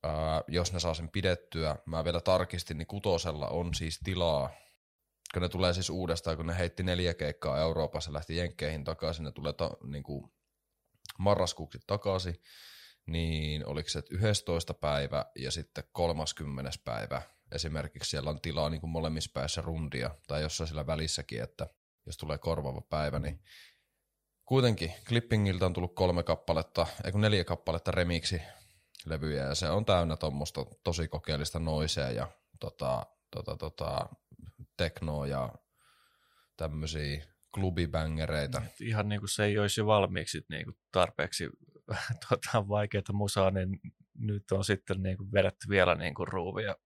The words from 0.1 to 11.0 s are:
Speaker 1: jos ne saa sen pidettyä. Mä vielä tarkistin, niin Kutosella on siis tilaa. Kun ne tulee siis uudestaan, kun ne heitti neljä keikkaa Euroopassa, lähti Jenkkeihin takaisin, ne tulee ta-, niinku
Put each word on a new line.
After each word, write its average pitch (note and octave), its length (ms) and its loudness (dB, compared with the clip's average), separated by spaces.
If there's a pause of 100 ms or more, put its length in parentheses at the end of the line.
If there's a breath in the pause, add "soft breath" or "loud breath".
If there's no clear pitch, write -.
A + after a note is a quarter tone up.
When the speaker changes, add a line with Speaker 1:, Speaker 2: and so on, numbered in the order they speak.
Speaker 1:
jos E2+ 240 2
ne F#2 80 -2
saa E2 140 0
sen D#2+ 140 -6
pidettyä. E2+ 680 0 (100)
Mä D#2+ 180 -2
vielä E2+ 160 2
tarkistin, F2+ 580 2
niin D#2+ 80 -6
Kutosella E2 640 0
on F2 260 -2
siis D#2+ 300 -4
tilaa. E2+ 460 2 (840 loud breath)
Kun F2+ 100 0
ne F2+ 60 0
tulee F2+ 240 4
siis F2+ 180 0
uudestaan, E2 460 0
kun D#2+ 100 -4
ne E2+ 120 -2
heitti F2+ 240 -2
neljä F2+ 320 2
keikkaa D2 440 -2
Euroopassa, D#2+ 540 0
lähti D2+ 240 -4
Jenkkeihin D#2 480 -2
takaisin, D#2+ 400 -4
ne C#2+ 80 -6
tulee D2 200 -4
ta-, - 320 -2
niinku C#2 500 -8 (840)